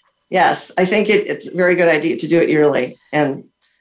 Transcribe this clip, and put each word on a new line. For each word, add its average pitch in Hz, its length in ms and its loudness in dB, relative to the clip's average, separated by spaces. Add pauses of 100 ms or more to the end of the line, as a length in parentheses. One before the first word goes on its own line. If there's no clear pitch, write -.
(300)
Yes, 160 480 0
I 185 80 2
think 202 240 0
it, 208 180 0
it's 147 200 -8
a - 80 -14
very 180 200 2
good 175 140 2
idea 156 280 0
to 160 100 -6
do 165 140 2
it - 80 0
yearly 139 480 0 (140)
and 143 340 -2 (360)